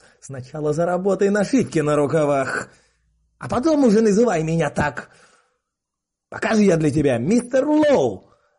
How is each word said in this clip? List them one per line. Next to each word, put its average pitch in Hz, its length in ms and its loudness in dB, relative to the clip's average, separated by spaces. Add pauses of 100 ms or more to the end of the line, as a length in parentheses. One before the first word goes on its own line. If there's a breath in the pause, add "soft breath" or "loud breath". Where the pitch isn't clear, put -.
(200 soft breath)
сначала 147 540 -8
заработай 180 560 0
нашивки 202 500 0
на 147 160 0
рукавах, 143 760 -2 (680 soft breath)
а - 100 -14
потом 277 380 0
уже 220 160 4
называй 208 420 2
меня 160 280 -2
так. - 400 -6 (1160 soft breath)
Пока - 280 -4
же 208 80 4
я 185 120 4
для 156 140 0
тебя 139 300 0
мистер 247 480 0
Лоу. 269 640 0 (280 soft breath)